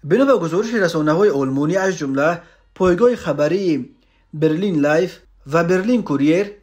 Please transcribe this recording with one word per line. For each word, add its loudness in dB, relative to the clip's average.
بنا 2
به 4
گزارش -4
رسانه‌های 0
آلمانی، -2
از -2
جمله -2
پایگاه 2
خبری -2
برلین 0
لایف 0
و 2
برلین 0
کوریر 0